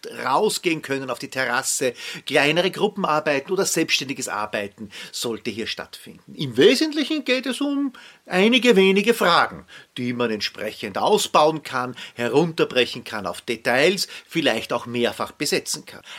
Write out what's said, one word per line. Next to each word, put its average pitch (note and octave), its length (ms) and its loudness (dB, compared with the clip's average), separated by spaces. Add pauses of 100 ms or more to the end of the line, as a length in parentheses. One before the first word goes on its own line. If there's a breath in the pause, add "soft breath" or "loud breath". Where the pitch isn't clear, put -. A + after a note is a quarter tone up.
(220)
rausgehen C#3+ 600 0
können C3+ 260 -4
auf B2 100 -4
die C3 120 -12
Terrasse, C3 640 -2 (320 loud breath)
kleinere D#3 440 2
Gruppenarbeiten D#3 800 0
oder F#3+ 140 0
selbstständiges C#3 640 -2
Arbeiten G#2 640 -6 (200 loud breath)
sollte A2+ 400 -6
hier G#2 160 -6
stattfinden. - 680 -14
Im B2 240 -8
Wesentlichen C#4+ 680 4
geht B3+ 220 -2
es B3+ 160 -4
um C#4+ 320 -2 (320 loud breath)
einige A3+ 500 4
wenige G3 380 6
Fragen, D3+ 500 2 (320 loud breath)
die B2 160 -2
man A#2+ 180 0
entsprechend G#2+ 680 -6
ausbauen D#3 640 4
kann, B2+ 340 -6 (180 loud breath)
herunterbrechen B2+ 920 0
kann G#2+ 220 -6
auf - 140 -6
Details, B2 680 0 (220 loud breath)
vielleicht A#2+ 460 -2
auch A#2+ 100 -4
mehrfach A#2 480 -4
besetzen - 540 -4
kann. - 160 -20 (160 loud breath)